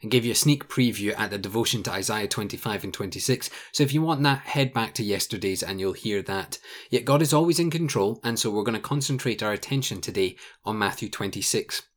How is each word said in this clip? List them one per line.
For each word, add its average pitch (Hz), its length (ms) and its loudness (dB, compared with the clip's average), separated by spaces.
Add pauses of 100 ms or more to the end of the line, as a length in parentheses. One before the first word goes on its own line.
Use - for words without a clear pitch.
and 110 80 -4
gave 120 140 6
you 117 80 0
a - 20 0
sneak 143 340 4
preview 104 480 2
at 107 140 -2
the 101 80 -4
devotion 104 460 0
to 101 80 -2
Isaiah 101 340 -2
twenty-five 104 560 -4
and 98 100 -8
twenty-six, - 560 -2 (220)
so - 140 2
if 135 100 0
you 156 80 4
want 156 220 2
that, 139 160 4
head 135 340 0
back 113 200 -2
to 117 100 -2
yesterday's 98 580 -2
and 92 160 -4
you'll 95 140 0
hear 101 300 -2
that. 98 360 -6 (320)
Yet 120 140 2
God 139 180 6
is 143 100 4
always 165 280 6
in 170 100 2
control, 135 540 0
and 117 160 0
so 113 100 0
we're 104 140 0
gonna 113 160 0
concentrate 135 600 -2
our 107 120 0
attention 120 480 -2
today 95 340 0 (300)
on 107 160 -2
Matthew 101 280 -2
twenty-six. - 760 -4 (140)